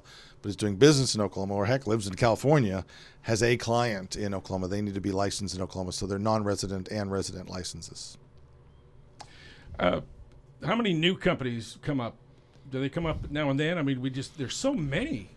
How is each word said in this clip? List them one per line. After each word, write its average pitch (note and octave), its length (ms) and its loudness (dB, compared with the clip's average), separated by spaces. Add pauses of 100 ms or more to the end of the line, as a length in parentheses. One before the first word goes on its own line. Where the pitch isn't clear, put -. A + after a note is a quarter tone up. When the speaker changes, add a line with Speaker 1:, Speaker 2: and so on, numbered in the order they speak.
(400)
Speaker 1:
but - 80 -6
is G2 80 -4
doing G#2 200 0
business C3+ 400 8
in A2 40 0
Oklahoma, F#2+ 340 -2
or G2+ 120 2
heck, C3 220 0
lives G#2+ 180 0
in F#2+ 80 -4
California, A2+ 680 4 (380)
has A2+ 200 2
a A#2+ 140 4
client A2+ 600 -2
in G2+ 160 -4
Oklahoma. F#2 360 -4
They G2+ 120 -2
need G#2 140 -2
to G2 60 -4
be F#2+ 100 0
licensed F#2+ 460 -2
in F#2 40 -6
Oklahoma, F#2 320 -4
so - 140 -4
they're G2 140 -2
non-resident G2+ 680 0
and G#2 220 -4
resident F#2+ 400 -4
licenses. - 680 -10 (1600)
Speaker 2:
Uh, - 220 2 (640)
how D#3+ 100 0
many A3+ 180 2
new E3+ 240 4
companies B2 680 -2
come C#3+ 180 -2
up? A2+ 160 -6 (540)
Do C3 100 -2
they C#3 80 0
come E3 180 -2
up D#3 240 -4
now D3 200 0
and C3+ 80 2
then? D#3+ 200 0
I D#3+ 40 0
mean, C#3 180 0
we C3 100 -2
just, C3 260 -8
there's C3 200 -4
so C4+ 180 0
many. D#3 640 -2